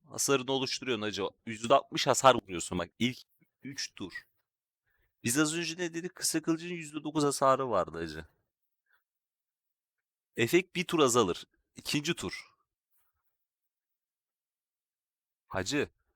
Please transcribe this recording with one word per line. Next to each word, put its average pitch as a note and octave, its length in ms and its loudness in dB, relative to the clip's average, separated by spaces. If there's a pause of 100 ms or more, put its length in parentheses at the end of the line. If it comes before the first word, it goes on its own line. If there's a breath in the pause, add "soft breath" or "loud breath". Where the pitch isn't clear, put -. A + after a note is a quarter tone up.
hasarını C3+ 420 0
oluşturuyorsun C3 500 -2
hacı. G2+ 220 -4 (220)
Yüzde A2+ 280 0
altmış - 340 2
hasar B2+ 280 8
vuruyorsun F2+ 440 -4
bak F2 100 -4 (100)
ilk B2+ 180 -2 (460)
üç C#3 320 -10
tur. - 180 -12 (1080)
Biz A#2+ 160 0
az D#3 180 2
önce E3 200 -6
ne E3+ 160 -4
dedik? E3 220 -8
Kısa - 260 -2
kılıcın E3 280 -2
yüzde D#3 340 -10
dokuz D3+ 200 0
hasarı C3+ 460 4
vardı E2+ 280 0
hacı. D#2+ 280 -8 (2000)
Efekt E3 380 2
bir F3+ 80 -4
tur E3+ 160 -2
azalır. A#2 460 4 (300)
İkinci D3+ 380 -2
tur. - 380 -10 (3000)
Hacı. G2+ 420 -4 (260)